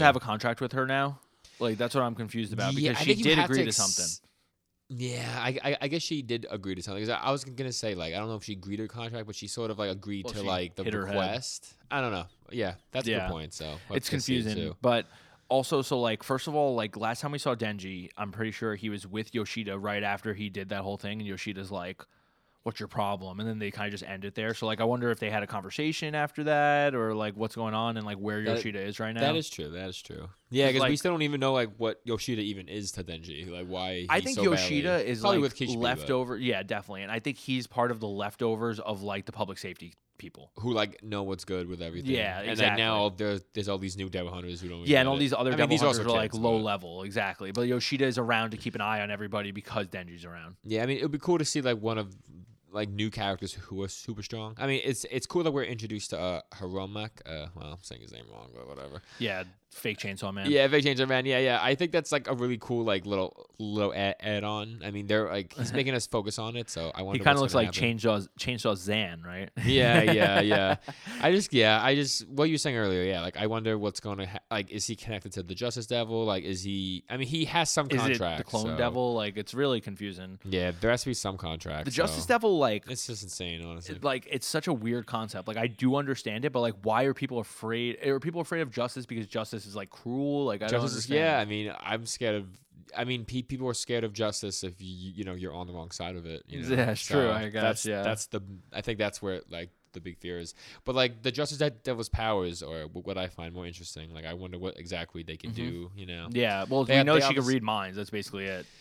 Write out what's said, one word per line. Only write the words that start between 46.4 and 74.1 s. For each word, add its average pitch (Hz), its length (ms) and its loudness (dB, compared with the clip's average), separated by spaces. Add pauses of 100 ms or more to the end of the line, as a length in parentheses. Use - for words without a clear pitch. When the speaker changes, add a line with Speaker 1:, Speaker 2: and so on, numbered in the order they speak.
Speaker 1:
but 110 40 0
Speaker 2:
level. 92 400 -4
Exactly. 98 480 -2
But 117 120 0
Yoshida 127 440 2
is 120 120 2
around 113 340 2
to 110 40 -8
keep - 200 -6
an 107 40 -4
eye 107 200 0
on 104 100 -2
everybody 101 400 -4
because 104 380 -4
Denji's 87 360 -10
around. 85 380 -14
Speaker 1:
Yeah, 110 220 0
I - 20 0
mean, 135 120 0
it 110 40 -4
would 147 80 0
be 147 80 -2
cool 175 200 2
to 156 60 2
see, 143 180 0
like, 123 160 2
one 110 200 0
of, 98 160 -4 (560)
like, 104 200 -2
new 104 200 0
characters 98 440 -2
who 95 280 -6
are 95 60 -2
super 107 340 -10
strong. 110 360 -8
I 135 100 -2
mean, 135 160 0
it's, 131 260 -2
it's 131 160 -2
cool 175 180 2
that 160 80 2
we're 139 120 0
introduced 107 460 -6
to, 82 100 -4
uh, 90 200 0 (140)
Hiromak. 98 560 -6 (160)
Uh, 78 300 -8
well, - 160 -12
I'm 92 100 -14
saying 57 200 -16
his 55 100 -20
name 57 180 -16
wrong, 57 240 -18
but 62 140 -16
whatever. 69 320 -12 (180)
Speaker 2:
Yeah, 98 260 -2 (280)
fake - 260 -4
Chainsaw 98 360 -6
Man. 98 160 0
Speaker 1:
Yeah, 139 180 8
fake 143 160 6
Chainsaw 135 240 4
Man. 131 180 2
Yeah, 131 120 4
yeah. 123 240 6
I 131 140 4
think 170 160 0
that's, 165 200 2
like, 139 160 2
a 135 60 2
really 123 260 0
cool, 120 240 0
like, 98 220 2
little, 98 420 -2 (120)
little 104 320 2
a-, 98 220 0 (100)
add-on. 107 600 -4
I 101 60 -6
mean, 101 160 -4
they're, 104 220 4
like, 92 240 -4
he's 117 200 -6
Speaker 2:
<laughs> - 0 -
Speaker 1:
making 131 220 2
us 113 140 0
focus 107 300 -2
on 113 180 -6
it, 117 120 -6
so 82 260 -4
I 92 80 -6
wonder 98 200 -2
Speaker 2:
He - 20 2
kinda 143 100 8
Speaker 1:
what's 139 60 4
Speaker 2:
looks 135 120 2
Speaker 1:
gonna 127 100 8
Speaker 2:
like 107 40 4
Speaker 1:
happen. 87 140 0 (160)
Speaker 2:
Chainsaw, 104 300 4 (140)
Chainsaw 113 360 0
Zan, 92 460 -2
right? 90 280 -8 (140)
Speaker 1:
Yeah, 120 380 8
yeah, 104 380 8
Speaker 2:
<laughs> - 0 -
Speaker 1:
yeah. 98 360 6 (440)
I 156 120 6
just, 196 200 4
yeah, 110 300 8
I 135 120 6
just, 135 340 0
what 139 160 2
you 160 100 4
were 143 40 4
saying 135 180 0
earlier, 92 280 4
yeah, 92 160 2
like, 90 160 -4
I 107 100 0
wonder 110 320 0
what's 104 220 -2
gonna 98 260 -6